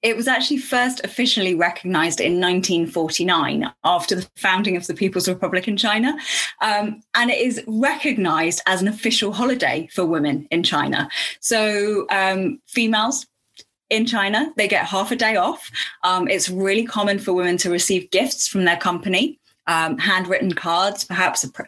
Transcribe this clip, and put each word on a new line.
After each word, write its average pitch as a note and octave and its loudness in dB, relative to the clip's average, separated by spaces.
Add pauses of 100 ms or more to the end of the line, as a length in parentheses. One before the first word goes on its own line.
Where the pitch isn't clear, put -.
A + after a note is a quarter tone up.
It A3+ 2
was A#3 -2
actually C4 0
first B3+ -2
officially G#3+ 0
recognized E3+ 0
in F3 2
nineteen F3+ 2
forty-nine D#3+ 0 (120)
after F3 2
the F#3 -6
founding G3 0
of F3+ -6
the E3 -4
People's F#3+ 0
Republic F#3 -2
in G#3 -2
China. A3+ 0 (440)
Um, G#3+ -2 (120)
and A#3+ 4
it - 0
is A3+ 0
recognized A3 0
as F#3 2
an F#3+ 2
official G#3+ 0
holiday F3+ 0
for F#3 0
women D3 0
in E3+ 0
China. C#3+ 0 (320)
So, G#3+ 0
um, F#3+ 0
females A3 0 (640)
in A3 2
China, G#3+ 0
they G#3 2
get G3+ 0
half F#3+ -2
a A#3+ 0
day A3 0
off. C#4 0 (320)
Um, F3+ 2
it's F#3 0
really G3 0
common G3+ 0
for G3 -2
women F3+ 2
to F3+ 0
receive F#3 0
gifts - 0
from F#3+ 2
their E3+ 4
company. F#3+ -2 (280)
Um, D#3+ 0
handwritten F#3 0
cards, F3+ 0
perhaps F3+ -2
a C3 -6
pr-, - -12